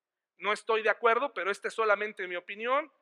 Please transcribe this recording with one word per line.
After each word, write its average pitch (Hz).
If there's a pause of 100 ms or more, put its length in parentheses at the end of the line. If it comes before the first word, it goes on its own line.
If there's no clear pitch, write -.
(400)
no 190
estoy 220
de 214
acuerdo, 233
pero 185
esta 202
es -
solamente 208
mi 180
opinión. 233 (100)